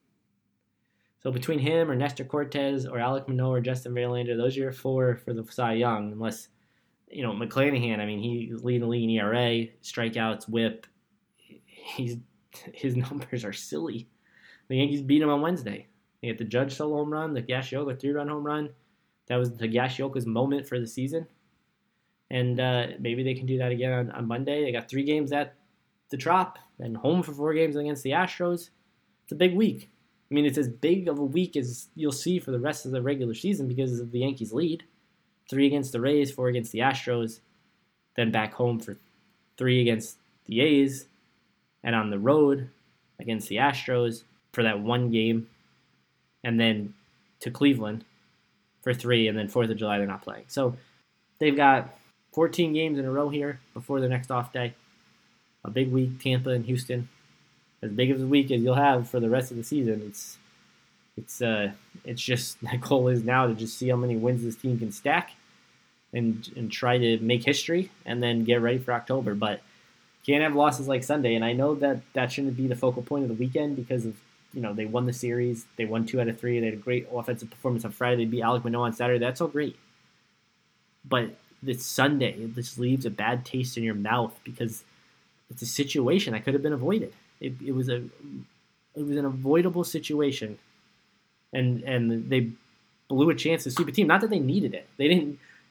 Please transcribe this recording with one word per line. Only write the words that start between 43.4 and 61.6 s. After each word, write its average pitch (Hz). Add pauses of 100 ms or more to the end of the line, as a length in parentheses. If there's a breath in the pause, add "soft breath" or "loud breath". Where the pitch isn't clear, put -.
the 98
Astros 123 (280)
for 120
that 110
one 120
game, 113 (960)
and 117
then 107 (460)
to -
Cleveland 113 (760)
for 127
three, 120
and 107
then 104
fourth 113
of 107
July 104
they're 101
not 95
playing. 107
So 127 (600 loud breath)
they've 147
got 139 (340)
fourteen 165
games 156
in 135
a 131
row 143
here 143 (140)
before 139
the 131
next 127
off 123
day. 120 (880)
A -
big 131
week, 127
Tampa 127
and 120
Houston. 123 (720)
As 110
big 127
of 131
a 131
week 139
as 120
you'll 127
have 135
for 127
the 113
rest 127
of 120
the 113
season, 113
it's, - (800)
it's, -
uh, 107 (320)